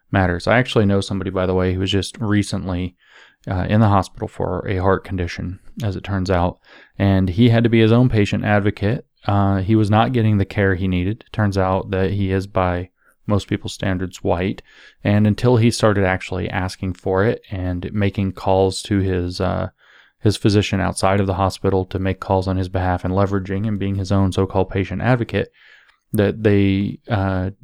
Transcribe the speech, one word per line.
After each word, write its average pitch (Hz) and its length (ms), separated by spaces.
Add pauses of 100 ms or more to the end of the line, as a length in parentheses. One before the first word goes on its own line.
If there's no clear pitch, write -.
(120)
matters." 90 340
I 110 120
actually 127 280
know 98 140
somebody, 95 300
by 92 140
the 92 100
way, 92 200
who 92 60
was 95 100
just 98 280
recently 98 800 (520)
uh, 92 200
in 107 120
the 110 80
hospital 98 400
for 90 400
a 95 100
heart 95 260
condition, 90 560 (220)
as 98 140
it 92 80
turns 95 260
out. 87 280 (400)
And 95 300
he 104 200
had 117 160
to 113 60
be 117 100
his 110 120
own 123 160
patient 104 360
advocate. 104 640 (200)
Uh, 98 320
he 95 160
was 107 160
not 113 220
getting 110 260
the 98 60
care 98 300
he 92 140
needed. 90 440
Turns 101 260
out 95 320
that 95 200
he 101 200
is, 95 160
by 92 440 (360)
most 101 220
people's 101 240
standards, 92 500
white. 92 400 (400)
And 104 240
until 123 300
he 113 140
started 101 340
actually 92 460
asking 92 440
for 95 300
it - 260
and 90 420
making 98 400
calls 95 500
to 101 160
his, 90 420
uh, 92 300 (480)
his 104 180
physician 101 440
outside 95 400
of 98 60
the 95 80
hospital 95 520
to - 120
make 95 220
calls 95 260
on 95 100
his 92 120
behalf 92 360
and 92 100
leveraging 98 520
and 104 120
being 98 160
his 98 180
own 98 180
so-called 95 400
patient 95 300
advocate, 113 500 (640)
that 107 300
they, 101 560 (100)
uh, 95 420 (120)